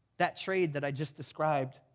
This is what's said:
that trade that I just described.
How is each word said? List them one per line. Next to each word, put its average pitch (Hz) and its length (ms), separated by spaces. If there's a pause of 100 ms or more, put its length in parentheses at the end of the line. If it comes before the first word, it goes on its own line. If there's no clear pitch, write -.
(180)
that 175 180
trade 185 380
that 143 100
I 143 80
just 143 240
described. 143 640 (160)